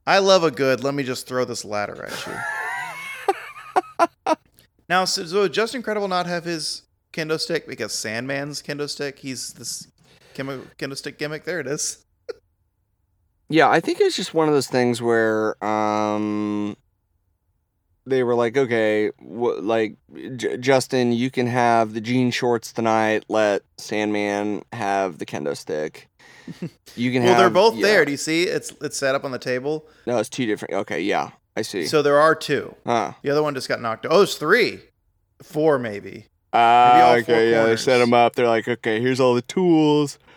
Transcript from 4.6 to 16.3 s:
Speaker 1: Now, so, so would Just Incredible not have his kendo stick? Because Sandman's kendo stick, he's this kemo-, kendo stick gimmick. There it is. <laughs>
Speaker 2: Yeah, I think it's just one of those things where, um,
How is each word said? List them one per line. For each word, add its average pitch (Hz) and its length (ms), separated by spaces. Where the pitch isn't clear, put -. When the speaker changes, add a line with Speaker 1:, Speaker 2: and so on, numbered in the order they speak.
Speaker 1:
Now, 185 140
so, 185 220
so 180 160
would 190 100
Just 226 240
Incredible 214 320
not 180 200
have 175 180
his 160 380
kendo 156 260
stick? 156 300
Because 113 240
Sandman's 135 720
kendo 147 260
stick, 143 300
he's - 320
this - 340
kemo-, 135 320
kendo 135 160
stick - 240
gimmick. 151 240
There 170 160
it 127 80
is. - 380
<laughs> - 60
Speaker 2:
Yeah, 156 200
I 156 120
think 349 200
it's 392 160
just - 160
one 156 160
of 151 40
those 139 140
things 123 340
where, 110 640
um, 107 1120